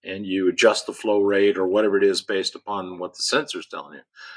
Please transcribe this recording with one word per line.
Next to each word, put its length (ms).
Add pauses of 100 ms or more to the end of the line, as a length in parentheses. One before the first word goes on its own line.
and 240
you 200
adjust 380
the 80
flow 280
rate 360
or 80
whatever 320
it 60
is 180
based 320
upon 460
what 160
the 80
sensor's 420
telling 300
you. 60 (360)